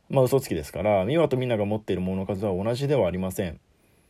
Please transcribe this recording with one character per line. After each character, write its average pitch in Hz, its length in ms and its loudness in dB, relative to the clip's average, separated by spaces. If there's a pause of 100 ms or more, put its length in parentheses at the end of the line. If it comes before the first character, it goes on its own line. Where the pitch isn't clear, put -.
ま 139 140 4
あ、 - 20 6
嘘 127 160 4
つ - 80 -8
き 98 80 -4
で 76 80 -4
す - 80 -14
か 85 100 -6
ら、 98 220 4
ミ 135 120 0
ワ 156 120 4
と 131 80 2
ミ 127 100 -2
ナ 120 100 0
が 104 80 0
持 104 120 0
っ 107 40 -6
て 107 120 -4
い 90 40 2
る 90 60 -2
も 92 100 -2
の 95 100 -2
の 95 40 -4
数 101 180 -4
は 101 80 0
同 101 220 -2
じ 135 140 -4
で 147 80 2
は 104 100 2
あ 85 40 0
り 90 80 -4
ま 92 120 -4
せ 92 180 -4
ん。 82 40 -8
っ - 40 -14 (540)